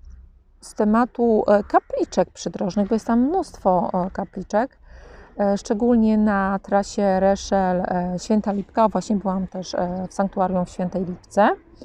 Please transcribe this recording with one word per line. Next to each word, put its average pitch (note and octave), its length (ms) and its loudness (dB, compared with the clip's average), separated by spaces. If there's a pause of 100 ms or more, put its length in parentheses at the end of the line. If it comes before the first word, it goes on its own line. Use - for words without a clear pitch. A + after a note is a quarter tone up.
(600)
z - 120 -20
tematu, A3+ 760 0
e, G#3 160 4
kapliczek - 680 -2
przydrożnych, F3+ 560 -4
bo A3+ 80 0
jest - 120 -4
tam A#3 120 2
mnóstwo, B3+ 720 0
e, F#3 180 -2
kapliczek, G3+ 640 -4 (600)
e, G3+ 180 2
szczególnie A3 600 2
na G3 420 0
trasie G3 600 0
Reszel, F#3+ 600 2
e, F3+ 380 -2
Święta G#3+ 320 0
Lipka. G3+ 380 0
Właśnie G3+ 260 -2
byłam F#3+ 320 -2
też, - 280 -10
e, F3+ 340 -4
w - 40 -20
sanktuarium F#3 520 0
w - 40 -14
Świętej F3+ 360 -4
Lipce. G3 440 0 (360)